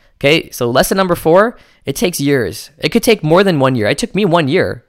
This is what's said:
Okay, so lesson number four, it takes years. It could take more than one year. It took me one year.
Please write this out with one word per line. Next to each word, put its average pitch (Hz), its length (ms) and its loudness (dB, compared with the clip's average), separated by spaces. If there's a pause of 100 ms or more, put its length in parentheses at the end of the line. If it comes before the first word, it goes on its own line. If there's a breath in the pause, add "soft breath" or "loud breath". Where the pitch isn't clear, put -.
(180)
Okay, 147 320 0
so 120 200 -4
lesson 156 260 0
number 185 180 0
four, 185 440 2 (260 soft breath)
it 143 100 -6
takes 185 240 -4
years. 139 600 -2
It 151 100 -4
could 220 140 0
take 226 200 2
more 165 220 4
than 170 160 0
one 131 140 2
year. 107 120 -2
It 127 120 -2
took - 160 -8
me 202 100 -2
one 165 240 0
year. 127 400 -4